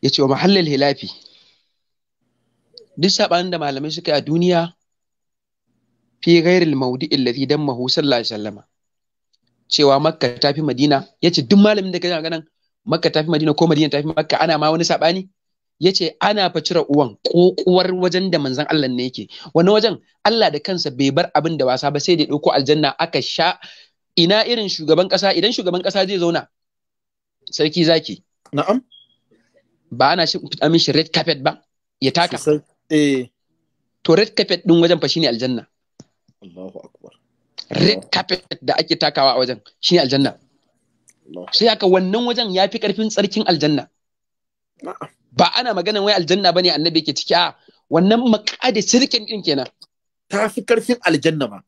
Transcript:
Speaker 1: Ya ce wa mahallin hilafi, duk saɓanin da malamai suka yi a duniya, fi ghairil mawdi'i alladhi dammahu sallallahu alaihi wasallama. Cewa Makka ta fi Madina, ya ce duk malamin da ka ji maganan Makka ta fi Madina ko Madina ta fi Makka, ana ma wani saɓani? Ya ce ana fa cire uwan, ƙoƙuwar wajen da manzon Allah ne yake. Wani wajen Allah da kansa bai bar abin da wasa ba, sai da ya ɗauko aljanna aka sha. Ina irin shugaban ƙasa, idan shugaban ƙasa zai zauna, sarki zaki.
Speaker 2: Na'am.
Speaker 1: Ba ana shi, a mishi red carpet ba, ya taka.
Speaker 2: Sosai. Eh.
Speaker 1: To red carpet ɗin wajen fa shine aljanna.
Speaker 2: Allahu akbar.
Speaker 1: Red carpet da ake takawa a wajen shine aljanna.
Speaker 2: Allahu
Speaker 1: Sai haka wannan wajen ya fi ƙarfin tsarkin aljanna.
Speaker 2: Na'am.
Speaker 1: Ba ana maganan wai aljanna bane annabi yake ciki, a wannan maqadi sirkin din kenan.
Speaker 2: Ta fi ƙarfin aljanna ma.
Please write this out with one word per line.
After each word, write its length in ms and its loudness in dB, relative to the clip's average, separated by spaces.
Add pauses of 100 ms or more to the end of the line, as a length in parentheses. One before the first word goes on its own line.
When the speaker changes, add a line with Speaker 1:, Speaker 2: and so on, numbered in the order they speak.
Speaker 1:
Ya 80 0
ce 120 0
wa 80 2
mahallin 360 2
hilafi, 420 0 (1900)
duk 140 0
saɓanin 400 0
da 80 -6
malamai 320 -6
suka 200 -6
yi 60 2
a 40 0
duniya, 520 0 (1500)
fi 180 6
ghairil 340 2
mawdi'i 400 -2
alladhi 320 0
dammahu 420 -2
sallallahu 320 0
alaihi 120 -8
wasallama. 300 -10 (1080)
Cewa 280 4
Makka 400 -2
ta 140 0
fi 80 -6
Madina, 460 0 (140)
ya 100 4
ce 100 -2
duk 180 4
malamin 320 4
da 80 -6
ka 80 -4
ji 60 -2
maganan 300 -6 (420)
Makka 260 0
ta 120 0
fi 60 -4
Madina 240 2
ko 140 2
Madina 220 2
ta 120 -2
fi 60 -6
Makka, 340 -2
ana 160 0
ma 140 0
wani 120 0
saɓani? 460 0 (520)
Ya 120 4
ce 260 -2
ana 320 0
fa 100 -4
cire 280 0
uwan, 360 2
ƙoƙuwar 640 2 (120)
wajen 300 0
da 80 0
manzon 300 -4
Allah 180 0
ne 220 -4
yake. 200 -12 (240)
Wani 160 4
wajen 280 2 (280)
Allah 260 2
da 80 -6
kansa 320 -6
bai 200 0
bar 220 -2
abin 240 -2
da 80 0
wasa 260 0
ba, 80 -4
sai 160 2
da 80 0
ya 60 -4
ɗauko 240 0
aljanna 360 2 (100)
aka 220 -2
sha. 360 -2 (600)
Ina 280 2
irin 240 -2
shugaban 400 2
ƙasa, 240 0
idan 200 0
shugaban 280 -4
ƙasa 240 -2
zai 140 -4
zauna, 280 -2 (1000)
sarki 360 0
zaki. 360 0 (320)
Speaker 2:
Na'am. 300 -2 (1080)
Speaker 1:
Ba 200 2
ana 160 0
shi, 100 -6 (240)
a 80 2
mishi 240 2
red 180 0
carpet 300 -2
ba, 220 -4 (360)
ya 120 0
taka. 260 0
Speaker 2:
Sosai. 240 0 (300)
Eh. 340 2 (760)
Speaker 1:
To 120 4
red 200 2
carpet 320 -2
ɗin 160 6
wajen 180 4
fa 60 -2
shine 180 0
aljanna. 400 -2 (800)
Speaker 2:
Allahu 340 -18
akbar. 340 -20 (600)
Speaker 1:
Red 400 0
carpet 340 -4 (160)
da 160 -2
ake 240 -2
takawa 320 2
a 80 0
wajen 160 -4 (220)
shine 240 2
aljanna. 340 0 (880)
Speaker 2:
Allahu 280 -18
Speaker 1:
Sai 200 2
haka 140 0
wannan 420 2
wajen 240 -4
ya 160 2
fi 80 -8
ƙarfin 320 -2
tsarkin 380 -2
aljanna. 420 0 (920)
Speaker 2:
Na'am. 260 -14 (220)
Speaker 1:
Ba 240 -4
ana 180 -4
maganan 300 -4
wai 160 0
aljanna 320 0
bane 160 0
annabi 320 0
yake 160 -6
ciki, 180 -6
a 220 0 (340)
wannan 380 4
maqadi 560 0
sirkin 420 0
din 160 -10
kenan. 260 -4 (600)
Speaker 2:
Ta 220 -2
fi 120 -6
ƙarfin 460 0
aljanna 400 0
ma. 200 -14